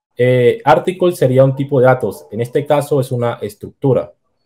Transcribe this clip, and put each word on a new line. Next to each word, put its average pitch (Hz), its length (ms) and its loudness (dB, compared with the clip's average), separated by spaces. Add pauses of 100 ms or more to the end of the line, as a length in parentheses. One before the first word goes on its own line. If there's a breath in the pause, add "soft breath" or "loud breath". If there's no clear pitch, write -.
(160)
Eh, 123 480 2
article 175 480 0
sería 131 320 2
un 135 120 0
tipo 139 240 -2
de 123 60 4
datos, 117 440 -2
en 104 100 -8
este 139 260 -4
caso 147 340 0
es 127 100 -6
una 120 300 -4
estructura. - 720 -4 (340)